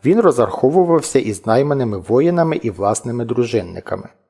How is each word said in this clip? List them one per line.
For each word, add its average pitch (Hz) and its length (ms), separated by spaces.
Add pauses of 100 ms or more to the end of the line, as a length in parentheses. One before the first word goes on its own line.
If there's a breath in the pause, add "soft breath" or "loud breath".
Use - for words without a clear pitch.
він 185 140
розраховувався 156 1000
із 104 260
найманими 127 520
воїнами 160 580
і - 140
власними 110 560
дружинниками. 107 840 (200)